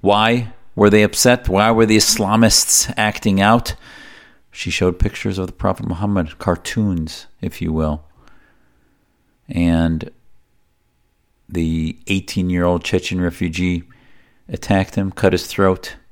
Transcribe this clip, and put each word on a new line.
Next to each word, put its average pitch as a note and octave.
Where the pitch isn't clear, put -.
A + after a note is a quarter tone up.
Why A2
were G#2
they G#2
upset? B2
Why G2+
were A2+
the A2
Islamists -
acting G#2
out? A2
She -
showed F2+
pictures G2
of F#2
the -
Prophet -
Muhammad, F#2
cartoons, F2
if -
you E2
will. D#2
And E2
the D#2+
eighteen-year-old F2+
Chechen F2+
refugee F2
attacked -
him, G2
cut F#2
his F2
throat -